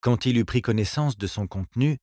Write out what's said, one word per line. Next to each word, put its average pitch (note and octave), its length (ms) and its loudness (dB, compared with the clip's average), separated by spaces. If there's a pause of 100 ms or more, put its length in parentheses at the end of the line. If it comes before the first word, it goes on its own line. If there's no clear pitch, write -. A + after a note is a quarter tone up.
Quand A#2+ 260 2
il B2 100 4
eut A2+ 80 4
pris B2 160 0
connaissance A2+ 560 0
de G#2 80 -6
son G2 220 -4
contenu B2 560 -2